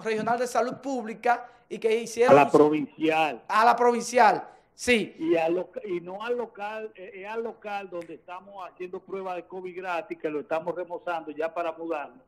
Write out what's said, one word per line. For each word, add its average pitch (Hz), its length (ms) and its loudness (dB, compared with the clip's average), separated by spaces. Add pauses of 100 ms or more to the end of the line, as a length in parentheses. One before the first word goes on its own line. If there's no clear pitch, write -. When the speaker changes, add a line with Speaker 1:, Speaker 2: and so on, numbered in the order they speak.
Speaker 1:
Regional 220 360 0
de 247 80 0
Salud 247 300 0
Pública 240 720 -2 (220)
y 220 80 -8
que 226 240 0
hicieron 240 340 6
Speaker 2:
A 143 100 10
la - 40 0
provincial. 156 1000 2
Speaker 1:
A 208 160 4
la 233 120 6
provincial, 240 720 4 (240)
sí. 233 460 0
Speaker 2:
Y, 170 160 0
al 165 180 0
loca-, - 320 -6
y 175 160 -6
no 190 240 -10
al 240 100 -4
local, 214 600 -8
eh, 185 180 -16
es 190 140 -14
al 226 160 -8
local 202 480 -10
donde 170 240 -12
estamos 190 520 -16
haciendo 180 320 -12
pruebas 190 360 -10
de 170 80 -10
covid 185 340 -14
gratis, 175 400 -6
que 156 140 -6
lo 147 80 -4
estamos 160 340 -4
remozando 170 560 -8
ya 160 240 -6
para 170 200 -4
mudarnos. 156 540 -8